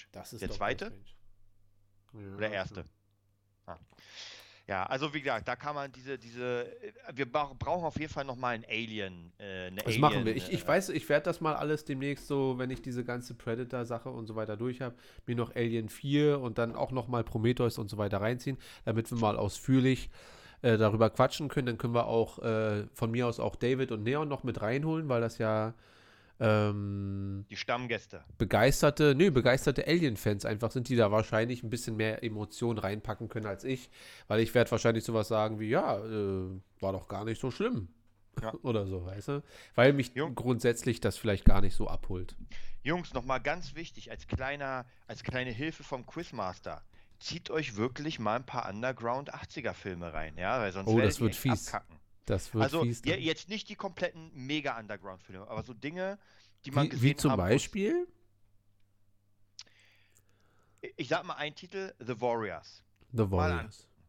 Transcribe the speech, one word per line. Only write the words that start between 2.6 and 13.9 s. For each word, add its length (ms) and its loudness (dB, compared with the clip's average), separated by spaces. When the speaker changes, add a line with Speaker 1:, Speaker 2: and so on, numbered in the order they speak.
Speaker 1:
stimmt. 160 -12
Speaker 2:
Ah. 120 -14
Ja, 180 0
also 280 -2
wie 80 -4
gesagt, 260 -2
da 80 -2
kann 180 -6
man 180 -6
diese, 260 -10
diese, 480 -4
äh, 100 -12
wir 160 -2
bra-, 280 0
brauchen 260 -2
auf 140 -4
jeden 140 -6
Fall 120 -4
nochmal 320 -2
einen 80 -8
Alien, 720 -6
äh, 300 -8
eine 160 -6
Speaker 1:
Das 100 0
Speaker 2:
Alien, 80 4
Speaker 1:
machen 240 6
wir. 100 0
Ich, 160 -6
ich 140 -2
Speaker 2:
äh, 0 -
Speaker 1:
weiß, 220 2
ich 200 -4
werd 180 2
das 140 -2
mal 140 0
alles 300 -2
demnächst 420 -6
so, 320 0
wenn 120 -4
ich 120 -8
diese 220 -4
ganze 300 -6
Predator-Sache 760 -6